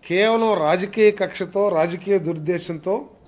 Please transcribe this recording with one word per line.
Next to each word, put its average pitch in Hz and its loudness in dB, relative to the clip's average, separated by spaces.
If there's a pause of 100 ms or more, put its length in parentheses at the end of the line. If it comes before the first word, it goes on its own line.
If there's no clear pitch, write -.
కేవలం 220 2
రాజకీయ 185 2
కక్షతో, 196 -2
రాజకీయ 180 0
దురుద్దేశంతో 165 -4 (320)